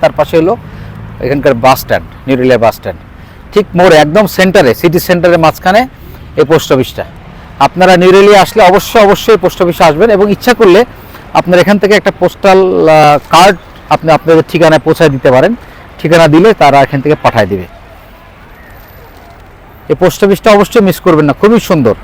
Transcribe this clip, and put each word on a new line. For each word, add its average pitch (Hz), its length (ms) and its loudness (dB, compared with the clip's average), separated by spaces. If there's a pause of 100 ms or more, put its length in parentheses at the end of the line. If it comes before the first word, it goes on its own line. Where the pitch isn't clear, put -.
তার 151 120 0
পাশে 151 240 -4
হলো 175 200 0 (640)
এখানকার 135 340 -2
বাস 127 260 0
স্ট্যান্ড, 92 260 -6 (200)
নিউরেলিয়া 127 320 0
বাস 110 160 0
স্ট্যান্ড। 87 260 -14 (520)
ঠিক 208 220 -2
মোড়ে, 175 220 2
একদম 156 300 2
সেন্টারে, 185 480 0
সিটি 170 240 -2
সেন্টারের 175 400 0
মাঝখানে 185 500 -2 (480)
এই 156 80 0
পোস্ট 156 280 0
অফিসটা। 131 320 -4 (540)
আপনারা 185 380 0
নিউরেলিয়া 190 460 4
আসলে 214 200 0
অবশ্যই, 190 400 2
অবশ্যই 202 340 2
পোস্ট 180 260 -4
অফিসে 175 220 -2
আসবেন 170 260 0
এবং 208 200 0
ইচ্ছা 240 240 -2
করলে 214 300 2 (500)
আপনার 175 260 0
এখান 202 180 0
থেকে 202 160 0
একটা 190 240 -2
পোস্টাল, 185 680 0
আহ, 151 300 4 (120)
কার্ড 175 260 2 (320)
আপনি 156 240 -2
আপনাদের 160 360 0
ঠিকানায় 160 360 0
পৌঁছায় 160 260 0
দিতে 135 200 -2
পারেন। 143 240 0 (440)
ঠিকানা 165 300 2
দিলে 180 260 2
তারা 139 280 2
এখান 135 180 -4
থেকে 147 220 -2
পাঠায় 113 240 -2
দিবে। 92 200 -8 (2250)
এই 151 60 -4
পোস্ট 175 300 -2
অফিসটা 202 280 0
অবশ্যই 208 280 0
মিস 190 200 0
করবেন 156 240 0
না, 143 80 0
খুবই 220 280 2
সুন্দর। 127 440 -2